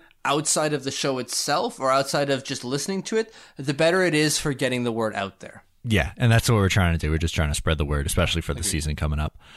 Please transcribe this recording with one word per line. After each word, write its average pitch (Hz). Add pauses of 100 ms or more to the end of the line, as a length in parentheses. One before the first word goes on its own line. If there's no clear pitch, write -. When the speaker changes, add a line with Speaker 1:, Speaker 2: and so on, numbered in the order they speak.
(240)
Speaker 1:
outside 151
of 135
the 131
show 135
itself 147
or 131
outside 139
of 131
just 131
listening 143
to -
it, 220 (240)
the 143
better 165
it 170
is 151
for 147
getting 123
the 120
word 110
out 98
there. - (200)
Speaker 2:
Yeah, 101
and 117
that's 113
what 117
we're 95
trying 90
to 82
do. 78
We're 80
just 80
trying 78
to 73
spread 80
the 76
word, 71
especially -
for 82
the 69
Speaker 1:
Agreed. 76
Speaker 2:
season 76
coming 76
up. 76 (200)